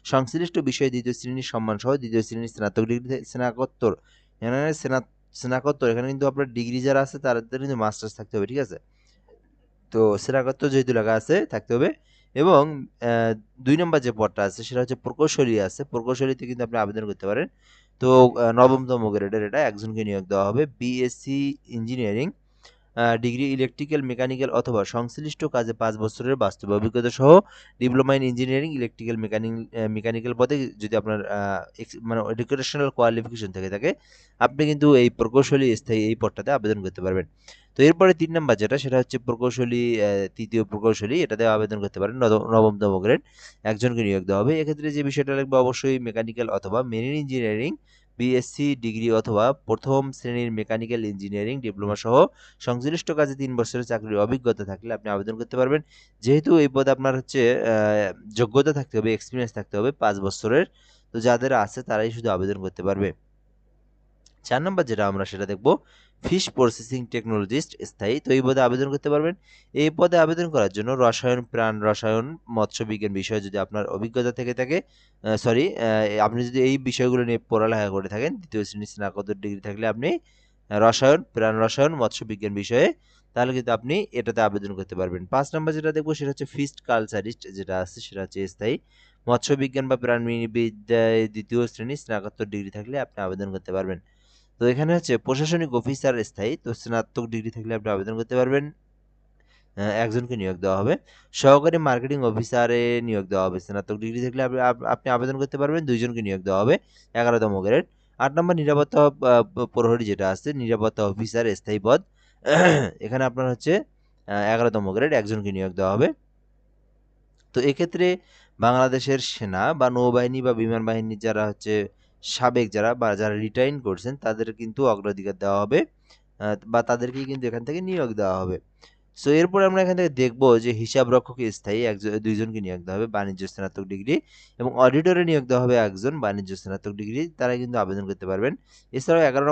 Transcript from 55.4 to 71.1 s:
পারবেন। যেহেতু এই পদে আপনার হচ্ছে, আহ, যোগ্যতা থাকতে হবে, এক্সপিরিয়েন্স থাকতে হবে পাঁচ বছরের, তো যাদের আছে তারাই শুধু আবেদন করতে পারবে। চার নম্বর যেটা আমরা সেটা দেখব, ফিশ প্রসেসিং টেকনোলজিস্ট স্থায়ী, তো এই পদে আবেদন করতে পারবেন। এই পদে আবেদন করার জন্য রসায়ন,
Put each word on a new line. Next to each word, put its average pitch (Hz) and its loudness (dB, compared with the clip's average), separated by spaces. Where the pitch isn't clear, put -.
পারবেন। 139 2
যেহেতু 151 4
এই 147 6
পদে 135 2
আপনার 131 0
হচ্ছে, 131 -2
আহ, 107 0
যোগ্যতা 127 2
থাকতে 135 -6
হবে, 110 0
এক্সপিরিয়েন্স 123 -6
থাকতে 101 -8
হবে 120 0
পাঁচ 104 0
বছরের, 110 0
তো 117 -6
যাদের 123 2
আছে 117 -2
তারাই 113 -2
শুধু 113 -4
আবেদন 95 -2
করতে 92 -8
পারবে। 98 -2
চার 127 -2
নম্বর 185 -2
যেটা 117 -2
আমরা 139 -2
সেটা 98 -8
দেখব, 104 2
ফিশ 190 -2
প্রসেসিং 120 0
টেকনোলজিস্ট 113 -4
স্থায়ী, 123 -4
তো 131 -2
এই 131 4
পদে 131 2
আবেদন 127 2
করতে 143 -4
পারবেন। 151 0
এই 151 2
পদে 170 2
আবেদন 165 2
করার 113 2
জন্য 107 -4
রসায়ন, 123 2